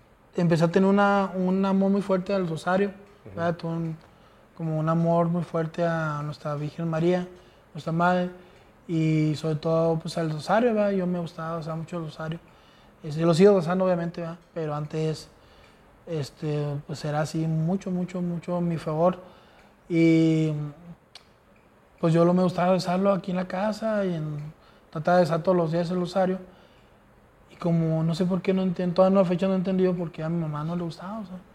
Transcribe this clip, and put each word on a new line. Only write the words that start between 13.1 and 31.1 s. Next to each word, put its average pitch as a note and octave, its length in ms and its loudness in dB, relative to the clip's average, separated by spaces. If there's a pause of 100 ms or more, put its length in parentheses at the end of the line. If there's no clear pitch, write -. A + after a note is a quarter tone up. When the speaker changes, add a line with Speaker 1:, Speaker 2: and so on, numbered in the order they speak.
Speaker 1:
lo E3+ 120 4
sigo G3 180 8
gozando, F#3 320 2
obviamente, F3 380 -2
¿verdad? E3 160 -10 (160)
Pero D#3 220 -6
antes, D#3 520 -4 (800)
este, D3 600 -4 (200)
pues, D3 160 -8
era D3 180 -2
así D#3+ 260 -2
mucho, E3 440 -2
mucho, F3+ 300 -4
mucho F3 400 -4
mi E3+ 160 0
favor. E3 420 0 (680)
Y, D#3+ 640 4 (1500)
pues, E3 140 2
yo E3+ 120 6
lo F3 80 4
me F#3 100 4
gustaba F3+ 300 2
rezarlo F#3 380 2
aquí F#3+ 200 -2
en F3+ 60 -2
la F#3 100 -4
casa G#3 580 -4
y F3+ 80 -2
en, D#3 240 -6 (540)
trataba F3 260 2
de F3+ 60 6
rezar E3 180 0
todos F#3 160 2
los E3 140 0
días E3+ 180 0
el F3+ 100 -2
rosario. F#3 400 0 (1120)
Y - 40 -20
como E3 480 0
no E3 120 0
sé F3+ 100 0
por F3+ 160 0
qué F#3+ 120 0
no F#3+ 100 0
enten-, F3+ 300 -2
todavía F#3+ 220 6
no, G3 60 8
a - 20 4
la F3 60 2
fecha F#3 180 0
no F#3+ 60 2
he F#3 40 2
entendido F#3 360 2
por F3 180 -6
qué D#3 120 -8
a D#3+ 60 -4
mi E3+ 100 -2
mamá D3+ 240 -4
no E3+ 120 -4
le F3 80 -4
gustaba, F3 360 -10